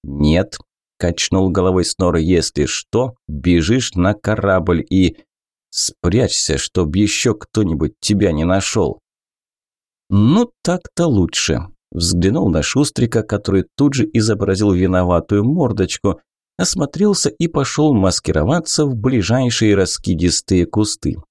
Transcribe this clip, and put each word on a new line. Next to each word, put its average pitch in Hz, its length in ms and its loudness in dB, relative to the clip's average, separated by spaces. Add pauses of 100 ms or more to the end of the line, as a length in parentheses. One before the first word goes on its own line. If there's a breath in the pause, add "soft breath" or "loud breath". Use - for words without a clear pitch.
«Нет», 73 540 -2 (400)
качнул 92 540 0
головой 92 340 0
Снор, 87 300 -2
«если 80 500 0
что, 120 480 -4 (140)
бежишь 87 680 0
на 95 220 0
корабль 92 760 0
и... 92 280 2 (520 loud breath)
Спрячься, - 880 -2
чтоб 82 380 -4
еще 104 400 0
кто-нибудь 82 640 -4
тебя 98 320 0
не 78 120 -2
нашел». 92 560 -2 (1080)
«Ну, 127 420 4 (120)
так-то 175 440 -2
лучше», 87 600 0 (260)
взглянул 87 560 0
на 78 140 0
Шустрика, 123 600 0
который 98 420 -2 (120)
тут 143 160 2
же - 180 0
изобразил 104 600 0
виноватую 90 760 2
мордочку, 113 760 -2 (380)
осмотрелся 190 720 0
и 170 180 -4
пошел 147 460 0
маскироваться 95 920 0
в 131 100 -2
ближайшие 113 800 0
раскидистые 90 920 0
кусты. 104 520 -4 (140)